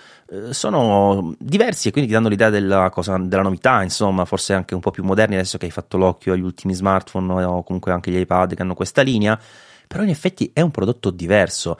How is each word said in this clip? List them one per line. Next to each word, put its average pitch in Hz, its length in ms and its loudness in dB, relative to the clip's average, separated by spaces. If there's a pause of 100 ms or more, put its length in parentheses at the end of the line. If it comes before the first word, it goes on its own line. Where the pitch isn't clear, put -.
(280)
eh, 107 260 -12
sono 101 840 2
diversi 202 500 0
e 104 40 0
quindi 139 180 0
ti 107 60 2
danno 110 140 4
l'idea 107 200 4
della 98 400 2
cosa, 92 300 -4
della 92 240 0
novità, 98 400 2
insomma, 95 420 0
forse - 300 -4
anche 92 180 -4
un 90 80 -6
po' 101 100 0
più 92 120 -10
moderni 101 320 2
adesso 92 240 -4
che - 60 -8
hai 85 60 -8
fatto - 260 -6
l'occhio 92 360 2
agli 92 80 0
ultimi 92 320 -4
smartphone 92 680 0
o 90 200 -2
comunque 92 280 -6
anche 87 180 -4
gli 90 80 0
iPad 92 380 0
che 92 80 -8
hanno 92 100 -4
questa 98 300 0
linea. 110 360 2 (460)
Però - 160 -6
in 214 80 0
effetti - 440 -2
è 151 80 0
un 165 100 2
prodotto 98 400 -2
diverso, 87 680 0